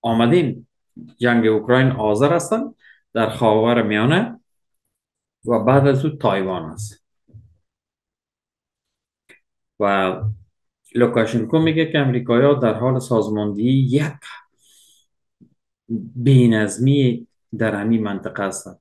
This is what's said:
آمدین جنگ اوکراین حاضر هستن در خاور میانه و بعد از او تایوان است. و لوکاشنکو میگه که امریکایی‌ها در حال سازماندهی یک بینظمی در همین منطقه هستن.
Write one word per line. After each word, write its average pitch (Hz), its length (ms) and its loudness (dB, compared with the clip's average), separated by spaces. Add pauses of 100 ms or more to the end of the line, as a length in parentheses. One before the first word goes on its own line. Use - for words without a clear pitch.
آمدین 120 600 0 (500)
جنگ 120 300 2
اوکراین 123 400 2
حاضر 120 460 0
هستن 220 400 -2 (400)
در 110 160 0
خاور 113 520 2
میانه 120 580 0 (1040)
و 113 180 0
بعد 139 240 4
از 135 180 0
او 151 60 -2
تایوان 95 520 -4
است. 101 420 -16 (2750)
و 98 340 0 (840)
لوکاشنکو 120 640 0
میگه 160 320 0
که 156 80 0
امریکایی‌ها 127 540 2
در 120 200 0
حال 127 260 -2
سازماندهی 104 680 -2
یک 135 480 0 (2000)
بینظمی 120 1120 2 (300)
در 107 180 -2
همین 110 280 0
منطقه 101 400 -8
هستن. 92 380 -10